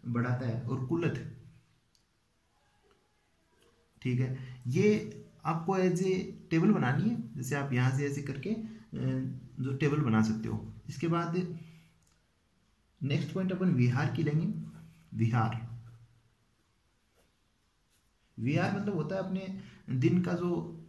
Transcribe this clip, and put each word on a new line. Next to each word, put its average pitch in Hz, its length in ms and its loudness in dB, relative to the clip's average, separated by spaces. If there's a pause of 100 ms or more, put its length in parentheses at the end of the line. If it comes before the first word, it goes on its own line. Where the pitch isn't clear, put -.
बढ़ाता 123 380 0
है। 113 160 -2
और 127 240 -4
कुलथ, 170 340 0 (2750)
ठीक 123 180 0
है, - 480 -4
ये 180 180 4 (580)
आपको 165 340 0
as 180 240 4
a 190 120 2 (360)
टेबल 165 220 6
बनानी 147 380 2
है, 240 60 -2 (180)
जैसे 135 220 -4
आप 139 160 -2
यहाँ 127 240 4
से 143 100 2
ऐसे 143 160 -2
करके, - 280 -6
अ, - 140 -2 (960)
जो 135 160 -2
टेबल 147 240 2
बना 110 220 4
सकते 110 260 0
हो। 110 240 -6 (160)
इसके - 200 -4
बाद 165 280 0 (1600)
नेक्स्ट - 340 0
पॉइंट 185 180 0
अपन 180 220 2
विहार 123 420 2
की 165 60 0
लेंगे। 156 260 2 (680)
विहार, 110 400 2 (2750)
विहार 160 380 2
मतलब 202 180 -2
होता 160 220 -2
है 190 60 -2
अपने 185 760 -6
दिन 175 240 6
का 175 100 0
जो 175 180 0 (380)